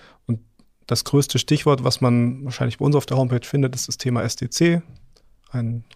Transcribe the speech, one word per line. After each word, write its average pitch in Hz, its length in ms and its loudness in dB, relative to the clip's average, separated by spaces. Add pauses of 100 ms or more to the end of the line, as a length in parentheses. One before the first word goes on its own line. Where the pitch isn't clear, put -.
(880)
Das 117 140 -2
größte - 340 2
Stichwort, 143 460 2
was 127 180 0
man 123 440 2
wahrscheinlich 123 340 -4
bei 143 60 0
uns 147 100 4
auf 139 100 0
der 127 100 -2
Homepage 123 300 0
findet, 135 300 0
ist - 120 -6
das - 120 -8
Thema 120 240 -2
S - 140 -4
D 123 120 -8
C, 170 320 2 (720)
ein 117 320 -4 (120)